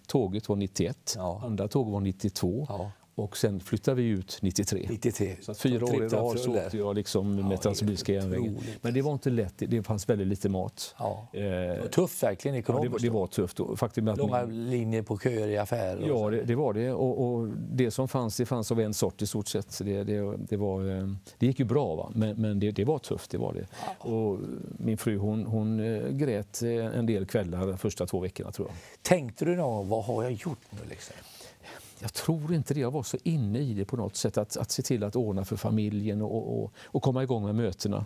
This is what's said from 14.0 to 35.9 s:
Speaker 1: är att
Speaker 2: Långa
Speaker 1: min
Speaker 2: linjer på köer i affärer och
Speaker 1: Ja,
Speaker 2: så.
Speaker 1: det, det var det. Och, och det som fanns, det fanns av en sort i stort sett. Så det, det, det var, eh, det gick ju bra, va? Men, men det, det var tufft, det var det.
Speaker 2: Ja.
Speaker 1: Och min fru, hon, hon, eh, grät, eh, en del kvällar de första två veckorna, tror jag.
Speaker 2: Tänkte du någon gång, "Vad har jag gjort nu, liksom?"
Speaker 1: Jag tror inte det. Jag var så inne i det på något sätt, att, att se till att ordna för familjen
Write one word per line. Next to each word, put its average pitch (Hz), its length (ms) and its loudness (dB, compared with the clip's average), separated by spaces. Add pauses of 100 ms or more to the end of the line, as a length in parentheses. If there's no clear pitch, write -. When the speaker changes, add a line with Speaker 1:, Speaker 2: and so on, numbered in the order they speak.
Speaker 1:
är 110 40 2
att 104 60 0
Speaker 2:
Långa 123 280 2
Speaker 1:
min 117 240 -4
Speaker 2:
linjer 113 320 0
på 107 180 -4
köer 113 280 0
i 104 100 2
affärer 104 440 -2
och 104 80 0
Speaker 1:
Ja, 127 80 2
Speaker 2:
så. 104 120 2
Speaker 1:
det, 110 140 0
det 117 120 2
var 131 180 2
det. 117 180 0
Och, 123 420 2
och 117 140 0 (240)
det 127 200 4
som 127 160 0
fanns, 120 300 -2
det 120 80 2
fanns 117 260 0
av 113 80 4
en 107 140 2
sort - 280 0
i 104 60 0
stort 104 200 -2
sett. - 240 -2
Så - 120 -6
det, 101 200 0
det, 104 340 0
det 98 200 -2
var, 95 400 0
eh, 95 120 -2 (280)
det - 80 4
gick 131 140 4
ju 131 60 4
bra, 110 300 2
va? 87 200 -6
Men, 107 260 2
men 104 180 2
det, 104 120 4
det 104 140 2
var 143 140 2
tufft, - 320 -6
det - 60 -4
var 113 160 -2
det. 64 140 -6 (340)
Speaker 2:
Ja. 127 100 -8
Speaker 1:
Och 107 280 0 (380)
min 110 200 0
fru, 107 200 0
hon, 107 280 0
hon, 110 340 2
eh, 113 300 0
grät, 135 520 -2
eh, 117 80 2
en 113 360 0
del 101 200 2
kvällar 92 420 2
de 95 100 -2
första 95 280 0
två 92 140 -2
veckorna, - 320 -4
tror 95 160 -4
jag. 82 80 -10 (280)
Speaker 2:
Tänkte 147 420 2
du 175 100 2
någon 143 220 0
gång, 98 120 -2
"Vad 110 160 0
har 113 180 0
jag 127 80 0
gjort 123 280 -4 (100)
nu, 107 100 -12 (100)
liksom?" - 260 -14 (840)
Speaker 1:
Jag - 120 -6
tror 160 400 0
inte 151 200 0
det. 147 60 0
Jag 127 120 0
var 147 120 -2
så - 200 -4
inne 127 360 2
i 135 140 0
det 98 120 0
på - 120 -4
något 95 180 -2
sätt, - 220 2
att, 104 200 0
att - 140 -2
se - 100 -2
till 117 220 2
att 104 120 -2
ordna 101 300 2
för 113 100 -2
familjen 104 680 2